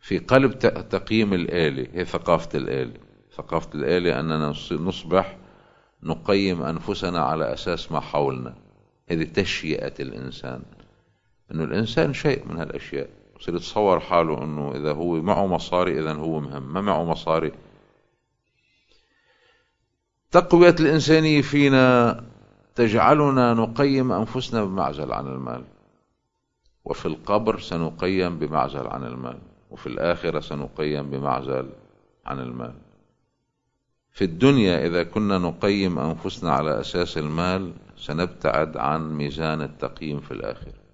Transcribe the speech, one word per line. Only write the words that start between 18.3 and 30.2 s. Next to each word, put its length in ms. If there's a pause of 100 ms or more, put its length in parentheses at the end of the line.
تقوية 500
الإنسانية 600
فينا 840 (500)
تجعلنا 800
نقيم 580
أنفسنا 520
بمعزل 480
عن 140
المال، 380 (1200)
وفي 220
القبر 520
سنقيم 800
بمعزل 480
عن 180
المال، 340 (320)
وفي 160
الآخرة 540